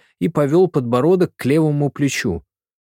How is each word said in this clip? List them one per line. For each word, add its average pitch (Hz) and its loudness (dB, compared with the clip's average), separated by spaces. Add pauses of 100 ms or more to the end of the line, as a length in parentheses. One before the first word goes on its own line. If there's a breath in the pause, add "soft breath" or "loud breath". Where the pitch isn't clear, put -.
(200 soft breath)
и 180 -2
повёл 160 2
подбородок 147 0
к - -10
левому 147 0
плечу. 120 -4 (460)